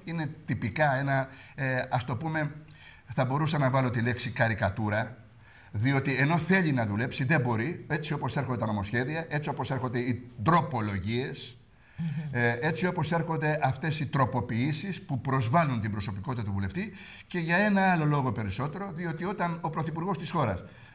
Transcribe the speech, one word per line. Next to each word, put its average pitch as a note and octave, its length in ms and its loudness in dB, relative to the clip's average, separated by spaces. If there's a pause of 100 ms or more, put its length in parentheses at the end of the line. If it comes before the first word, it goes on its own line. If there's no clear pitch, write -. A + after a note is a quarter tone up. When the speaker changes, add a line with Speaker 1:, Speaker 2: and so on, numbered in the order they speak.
Speaker 1:
είναι D#3+ 260 -4 (160)
τυπικά C3 500 0
ένα, C3+ 340 0 (260)
ε, C3 340 -2
ας B2 160 0
το B2 100 -4
πούμε, D#3+ 360 -2 (640)
θα B2+ 100 2
μπορούσα D3 320 0
να C3+ 120 4
βάλω C3 200 2
τη A#2 120 0
λέξη A#2 280 0
καρικατούρα, G#2+ 880 0 (540)
διότι C3+ 440 2
ενώ C#3+ 220 4
θέλει E3 340 4
να B2 160 2
δουλέψει, A2+ 360 0
δεν D3 180 4
μπορεί, A#2+ 460 0
έτσι D#3 260 -2
όπως C#3 240 -2
έρχονται B2 220 -2
τα A2 60 -2
νομοσχέδια, A#2+ 640 -2
έτσι D3+ 200 -2
όπως C3+ 220 -4
έρχονται B2 280 -2
οι B2 300 -2 (140)
τροπολογίες, A#2+ 1120 2 (400)
Speaker 2:
Μμμ. E3 100 -2 (240)
Speaker 1:
ε, A#2+ 300 2
έτσι D#3+ 240 0
όπως F3 260 0
έρχονται D#3 520 0
αυτές C3 360 0
οι C#3+ 60 -2
τροποποιήσεις B2+ 960 0
που C3+ 200 -6
προσβάλλουν C3 600 2
την G#2+ 100 -2
προσωπικότητα G2+ 540 -4
του G2+ 80 -2
βουλευτή G2 400 -2 (340)
και F3+ 120 -4
για E3+ 180 4
ένα G3 340 6
άλλο E3 140 4
λόγο C#3+ 260 4
περισσότερο, C#3+ 640 -4
διότι E3 300 -4
όταν F3 360 -2
ο E3 80 -2
πρωθυπουργός D#3+ 480 -2
της E3+ 120 -6
χώρας A2+ 340 0 (320)